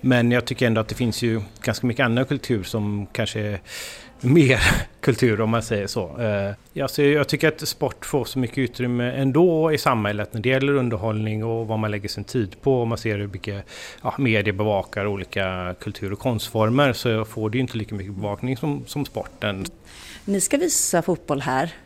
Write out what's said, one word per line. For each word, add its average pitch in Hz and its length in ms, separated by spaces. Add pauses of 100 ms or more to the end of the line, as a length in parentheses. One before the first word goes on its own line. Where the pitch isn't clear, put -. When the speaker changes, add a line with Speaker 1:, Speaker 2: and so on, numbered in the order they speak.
Speaker 1:
men 123 300
jag 123 140
tycker - 220
ändå 110 140
att 110 80
det - 60
finns 117 280
ju 113 180 (220)
ganska 120 240
mycket 123 180
annan 120 200
kultur 131 380
som 104 500
kanske 110 280
är 104 200 (600)
mer 131 400 (200)
<laughs> - 200
kultur, 113 400
om 110 100
man 113 120
säger 101 240
så. 87 320
Ehm, 101 360 (180)
ja, 135 160
så - 140
jag 143 260
tycker 156 200
att - 200
sport - 380
får 135 180
så - 140
mycket 123 200
utrymme 123 540
ändå 156 600
i 147 60
samhället 104 560
när 117 60
det 113 80
gäller 131 260
underhållning 107 680
och 113 220
vad 110 120
man 107 120
lägger 101 180
sin 104 160
tid 107 380
på. 131 200
Om 117 60
man 117 100
ser 107 200
hur 104 100
mycket, 101 360 (380)
ja, 113 160
media 107 340
bevakar 101 540
olika 92 720
kultur- 101 320
och 101 60
konstformer, 120 720
så 110 320
får 107 260
det 110 60
ju 131 60
inte 120 140
lika 107 180
mycket 101 200
bevakning 104 420
som, 143 300
som 147 180
sporten. - 600 (600)
Speaker 2:
Ni 196 160
ska - 160
visa 285 460
fotboll 151 380
här. 139 300 (160)